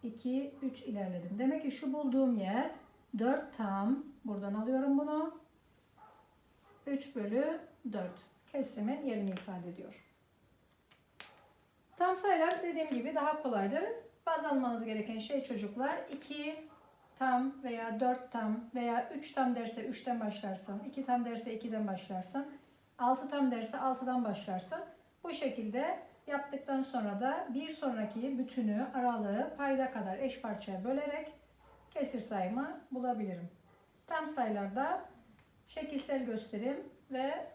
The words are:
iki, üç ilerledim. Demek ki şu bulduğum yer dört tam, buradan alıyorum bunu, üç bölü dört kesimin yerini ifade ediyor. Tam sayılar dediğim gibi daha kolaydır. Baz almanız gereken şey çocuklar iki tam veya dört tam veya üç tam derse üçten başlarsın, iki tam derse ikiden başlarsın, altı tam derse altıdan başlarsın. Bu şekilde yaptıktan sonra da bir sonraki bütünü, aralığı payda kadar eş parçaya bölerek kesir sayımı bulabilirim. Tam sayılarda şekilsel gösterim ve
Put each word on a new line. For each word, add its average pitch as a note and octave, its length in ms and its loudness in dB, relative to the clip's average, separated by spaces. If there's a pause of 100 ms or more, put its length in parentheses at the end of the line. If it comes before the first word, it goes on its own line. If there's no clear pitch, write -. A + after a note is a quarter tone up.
iki, B3+ 600 -2
üç C4 200 -2
ilerledim. F#3 560 -2
Demek D4 240 4
ki C#4+ 80 0
şu C4 220 -2
bulduğum C4+ 440 4
yer G#3+ 340 2 (480)
dört C4+ 380 2
tam, G#3 480 2 (200)
buradan G3+ 300 -2
alıyorum C4 440 4
bunu, D4+ 420 0 (1500)
üç C#4 300 -2
bölü B3+ 440 2 (320)
dört F3+ 320 -6 (280)
kesimin C4+ 540 -2
yerini G#3 240 0
ifade F3+ 380 -6
ediyor. - 360 -14 (1900)
Tam F#4 200 4
sayılar F4 460 4
dediğim D#4 280 0
gibi B3+ 240 -2
daha D4+ 280 2
kolaydır. A3+ 420 2 (420)
Baz D#4+ 180 2
almanız B3+ 400 2
gereken A3 340 -2
şey C4+ 240 0
çocuklar A#3 560 -2 (140)
iki D4+ 560 -6 (500)
tam C4 460 2
veya A3+ 360 -2
dört B3+ 320 2
tam A3+ 280 2 (140)
veya A#3+ 360 2
üç - 220 -6
tam B3 220 4
derse A3+ 300 -4
üçten A#3+ 360 -2
başlarsın, G3+ 680 -4
iki C4 180 -6
tam B3 180 4
derse A3+ 300 -4
ikiden A3 320 -2
başlarsın, F#3+ 600 -4 (520)
altı C4 320 4
tam C#4 200 4
derse A3+ 280 -2
altıdan B3+ 460 2
başlarsın. G3 540 -2 (460)
Bu E4+ 80 -2
şekilde C4 640 0 (280)
yaptıktan C#4 560 -2
sonra G#3 380 0
da D4 340 2
bir D#4 160 -2
sonraki A#3+ 680 0
bütünü, A#3 560 2
aralığı A#3+ 640 2
payda C4+ 340 2
kadar G3 280 -2
eş C4 220 -2
parçaya G3 440 -4
bölerek D4 480 0 (580)
kesir C4 300 -2
sayımı A3+ 600 -2 (100)
bulabilirim. G#3+ 580 -2 (580)
Tam D#4 200 -2
sayılarda A#3 760 0 (640)
şekilsel C#4+ 560 -2
gösterim A3 520 -2 (340)
ve C#4 440 0